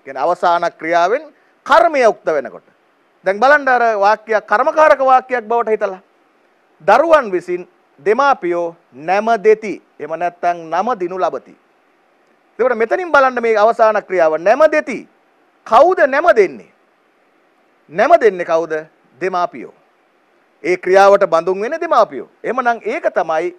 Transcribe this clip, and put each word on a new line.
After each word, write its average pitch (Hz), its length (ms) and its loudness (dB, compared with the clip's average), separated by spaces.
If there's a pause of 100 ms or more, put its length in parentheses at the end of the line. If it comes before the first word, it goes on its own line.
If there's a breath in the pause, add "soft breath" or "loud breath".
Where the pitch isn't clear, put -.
කියන්නේ 135 220 -10
අවසාන 175 480 0
ක්‍රියාවෙන් 175 520 -2 (420)
කර්මය 302 400 2
උක්ත - 220 0
වෙනකොට. 123 400 -6 (580)
දැන් 202 140 -2
බලන්න 277 280 4
අර 247 160 2 (140)
වාක්‍යයක් 214 480 0
කර්මකාරක 302 560 2
වාක්‍යයක් 254 460 0
බවට 226 220 -2
හිතලා. 208 320 -4 (840)
දරුවන් 254 480 2
විසින් 175 360 -6 (320)
දෙමාපියෝ 175 760 -2 (140)
නැම 175 380 -4 (100)
දෙති. 214 440 0 (120)
එහෙම 156 260 -12
නැත්නම් 175 380 -4 (100)
නම 180 280 -4
දිනු 180 220 -8
ලබති. 143 380 -6 (1040)
එතකොට 240 180 0
මෙතනින් 311 340 -4
බලන්න 262 300 2
මේ 226 160 0
අවසාන 214 440 2
ක්‍රියාව 160 360 0
නැම 214 300 2
දෙති. 294 400 -4 (600)
කවුද 349 380 4
නැම 277 260 0
දෙන්නේ? 151 400 0 (1200)
නැම 220 200 2
දෙන්නේ 202 340 2
කවුද? 165 280 -2 (440)
දෙමාපියෝ. 175 560 -6 (880)
ඒ 175 140 -2
ක්‍රියාවට 196 480 4
බඳුන් 175 360 -2
වෙන්නේ 294 180 -6
දෙමාපියෝ. 220 500 0 (120)
එහෙමනම් 233 420 -4
ඒක 302 220 -6
තමයි 170 540 -4